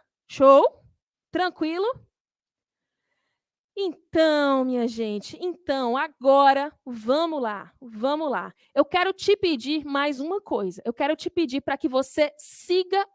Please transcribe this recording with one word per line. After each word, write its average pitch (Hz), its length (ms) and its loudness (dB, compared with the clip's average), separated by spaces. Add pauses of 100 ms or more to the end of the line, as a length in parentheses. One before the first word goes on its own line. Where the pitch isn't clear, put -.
(280)
Show? 277 560 6 (480)
Tranquilo? 349 560 -4 (1900)
Então, 302 880 0
minha 247 220 -2
gente, 220 540 -6
então, 269 560 -4
agora, 277 720 4 (140)
vamos 269 560 -2
lá, 208 300 -8 (100)
vamos 269 480 -4
lá. 190 240 -6 (200)
Eu 285 120 4
quero 359 280 0
te 392 220 2
pedir 294 480 -2
mais 277 360 -2
uma 339 200 -4
coisa. 202 460 -6
Eu 233 80 -4
quero 302 220 0
te - 120 -10
pedir 285 320 -2
pra - 160 -4
que 311 120 -4
você 269 500 0
siga 370 640 -2 (120)